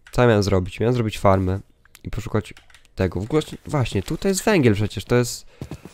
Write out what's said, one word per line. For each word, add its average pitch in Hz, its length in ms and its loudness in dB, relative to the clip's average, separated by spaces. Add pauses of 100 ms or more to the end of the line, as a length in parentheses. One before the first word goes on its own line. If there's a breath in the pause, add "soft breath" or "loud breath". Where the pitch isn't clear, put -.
(140)
Co 127 80 4
ja 123 60 6
miałem 104 140 4
zrobić? 95 380 0
Miałem 113 140 2
zrobić 113 240 -2
farmę 95 420 2 (440)
i - 60 -10
poszukać - 440 -6 (400)
tego. 90 260 -2
W 98 40 -4
ogóle, 151 180 0 (240)
właśnie, 120 360 -2
tutaj 170 280 -2
jest 190 140 -4
węgiel 147 300 4
przecież, 104 300 -4
to 123 120 0
jest 123 300 -2 (480 soft breath)